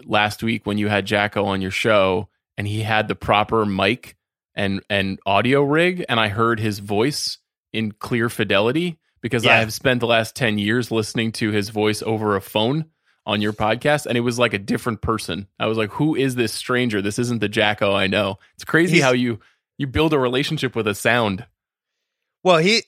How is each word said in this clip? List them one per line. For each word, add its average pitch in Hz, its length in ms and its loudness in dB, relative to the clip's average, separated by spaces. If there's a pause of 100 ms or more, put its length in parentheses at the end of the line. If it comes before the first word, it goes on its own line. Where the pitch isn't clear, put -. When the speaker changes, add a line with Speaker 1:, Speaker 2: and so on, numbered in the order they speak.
Speaker 1:
last 107 360 0
week 113 240 -4
when 104 120 -2
you 104 100 0
had 101 180 0
Jacko 104 400 0
on 98 160 -2
your 95 100 -4
show 98 580 2 (280)
and 104 100 -6
he 107 160 -4
had 107 240 0
the 101 80 -4
proper 107 500 2
mic 98 500 -2 (400)
and, 98 340 -2
and 98 360 -2
audio 117 380 2
rig, 170 460 0
and 117 100 2
I 110 80 2
heard 113 320 0
his 107 200 -4
voice 107 600 -4 (320)
in 110 200 -4
clear 117 380 -2
fidelity 120 720 0 (220)
because 120 240 -2
I 123 100 4
Speaker 2:
Yeah. - 60 4
Speaker 1:
have 107 120 -4
spent 127 260 0
the 117 80 0
last 113 280 2
ten 107 240 0
years 113 320 0
listening 113 420 -2
to 113 180 -2
his 104 180 -2
voice 107 340 0
over 107 320 0
a 98 60 -2
phone 131 440 0 (400)
on 104 160 0
your 104 120 0
podcast, 120 520 0
and 117 100 -2
it 120 60 2
was 120 160 -2
like 120 160 2
a 98 60 -2
different 107 420 -4
person. 104 460 -4 (100)
I 117 80 -4
was 113 140 0
like, 107 140 -2
"Who 151 220 0
is 127 200 0
this 117 180 0
stranger? 120 480 0
This 101 160 -4
isn't 120 220 -2
the 104 100 -2
Jacko 104 460 2
I 98 100 2
know." 98 320 0 (160)
It's - 120 -20
crazy 165 320 2
Speaker 2:
He's 143 60 4
Speaker 1:
how 127 100 4
you, 123 260 0 (400)
you 139 80 -4
build 151 260 2
a 143 60 2
relationship 131 560 -2
with 110 120 -2
a 101 60 0
sound. 113 540 0 (960)
Speaker 2:
Well, 180 140 6
he, 196 300 2